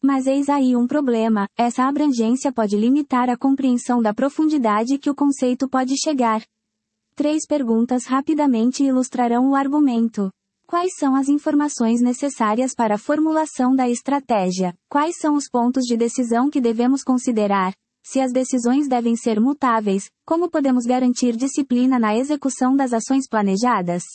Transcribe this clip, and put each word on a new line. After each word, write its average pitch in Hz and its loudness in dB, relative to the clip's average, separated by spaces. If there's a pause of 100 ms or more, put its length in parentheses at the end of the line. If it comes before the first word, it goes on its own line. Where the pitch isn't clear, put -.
Mas 269 0
eis 277 0
aí 262 2
um 240 2
problema: 226 0 (100)
essa 240 0
abrangência 269 0
pode 214 0
limitar 254 2
a 247 0
compreensão 247 0
da 220 0
profundidade 269 0
que 294 -2
o 285 -2
conceito 262 0
pode 262 -2
chegar. 233 0 (720)
Três 302 -2
perguntas 247 0
rapidamente 269 0
ilustrarão 254 0
o 277 2
argumento. 247 0 (380)
Quais 359 -2
são 269 0
as 269 0
informações 294 0
necessárias 247 0
para 220 0
a 208 -4
formulação 311 0
da 254 0
estratégia? 196 -2 (140)
Quais 302 -2
são 302 0
os 285 -2
pontos 247 0
de 233 -2
decisão 233 0
que 294 -2
devemos 240 0
considerar? 208 0 (300)
Se - -4
as 262 0
decisões 254 0
devem 240 0
ser 226 -2
mutáveis, 226 0 (160)
como 339 -2
podemos 262 0
garantir 247 0
disciplina 262 0
na 214 0
execução 269 -2
das 269 0
ações 262 -2
planejadas? 196 0 (120)